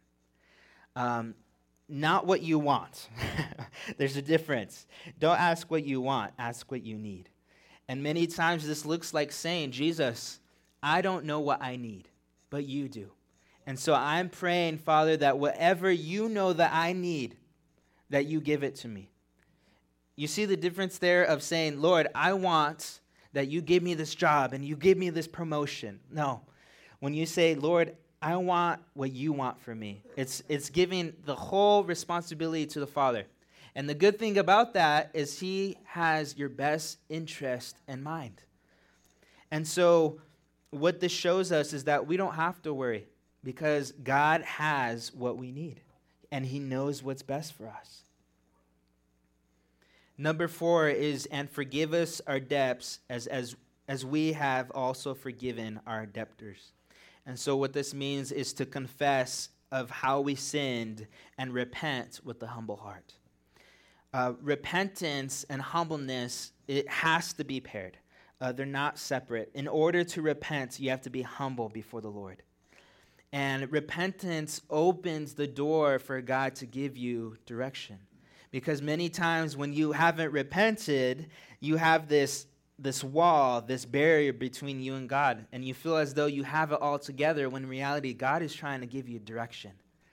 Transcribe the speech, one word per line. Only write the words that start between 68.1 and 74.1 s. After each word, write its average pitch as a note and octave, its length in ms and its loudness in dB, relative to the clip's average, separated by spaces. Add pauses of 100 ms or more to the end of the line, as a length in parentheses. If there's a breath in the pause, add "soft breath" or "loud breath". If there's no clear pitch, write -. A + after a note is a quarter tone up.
Uh, B2+ 120 -2
they're C3 120 -6
not C#3 340 -2
separate. A#2+ 560 -4
In C#3 120 -6
order E3 380 4
to F3 180 -6
repent, D3 560 -2
you C3+ 120 -4
have C3 120 -2
to C3 80 -12
be B2+ 120 -4
humble B2 460 -6
before A2 320 -12
the G#2+ 80 -10
Lord. G2+ 340 -12 (920 soft breath)
And C3+ 380 -2
repentance D#3+ 1000 -4